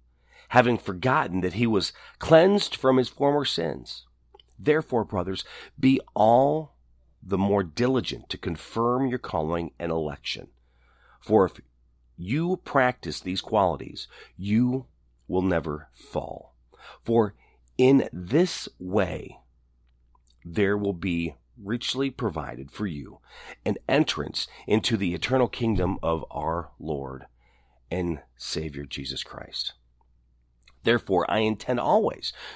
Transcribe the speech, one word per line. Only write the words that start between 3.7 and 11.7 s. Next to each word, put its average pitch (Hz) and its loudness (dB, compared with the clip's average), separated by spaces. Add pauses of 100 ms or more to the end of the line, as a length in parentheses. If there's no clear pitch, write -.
Therefore, 127 0
brothers, 95 -4 (360)
be 135 4 (140)
all 135 4 (460)
the 92 -2
more 98 2
diligent 117 -2
to - -8
confirm 120 -2
your 123 -4
calling 82 -4
and 82 -4
election. 76 -6 (720)
For 101 4
if - -6 (580)